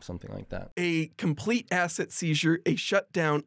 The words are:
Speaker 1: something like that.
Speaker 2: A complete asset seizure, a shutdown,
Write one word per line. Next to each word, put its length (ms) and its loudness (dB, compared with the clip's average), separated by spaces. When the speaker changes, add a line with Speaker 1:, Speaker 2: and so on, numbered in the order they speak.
Speaker 1:
something 320 -12
like 160 -10
that. 300 -10
Speaker 2:
A 300 0
complete 520 0
asset 420 -2
seizure, 520 2
a 120 2
shutdown, 720 0